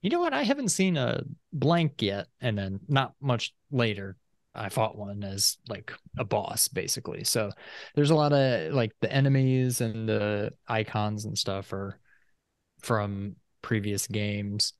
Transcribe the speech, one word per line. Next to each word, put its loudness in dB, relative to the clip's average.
You 0
know 2
what? 0
I 0
haven't 0
seen 2
a 0
blank 2
yet. -2
And 0
then -4
not 2
much -2
later, 0
I -6
fought -2
one -8
as, 0
like, -10
a -2
boss, 0
basically. -4
So 0
there's 4
a 6
lot 4
of, 2
like, 2
the 0
enemies 4
and -2
the 0
icons -2
and -6
stuff -4
are -8
from -2
previous -2
games. -2